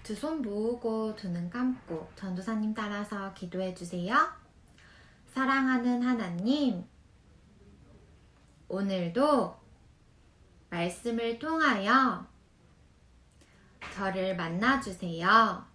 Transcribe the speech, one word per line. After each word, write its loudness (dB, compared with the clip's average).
두 -8
손 -4
모으고 -2
두 -10
눈 -4
감고 -4
전도사님 -4
따라서 -6
기도해 -4
주세요. 0
사랑하는 2
하나님, 0
오늘도 2
말씀을 -2
통하여 2
저를 -2
만나주세요. 2